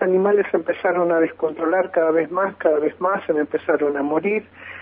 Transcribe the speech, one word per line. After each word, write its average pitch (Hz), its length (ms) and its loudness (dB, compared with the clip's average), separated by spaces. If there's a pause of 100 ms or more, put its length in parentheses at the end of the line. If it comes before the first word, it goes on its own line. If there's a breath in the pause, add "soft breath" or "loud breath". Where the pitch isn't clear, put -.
animales 190 500 2
se 196 60 0
empezaron 175 560 0
a 165 80 4
descontrolar 165 720 -2
cada 160 200 2
vez 160 200 0
más, 190 260 -2
cada 151 220 2
vez 147 240 -2
más, 190 240 0
se 170 80 0
me 151 60 2
empezaron 147 580 0
a 143 40 -2
morir. 160 420 -2 (380 loud breath)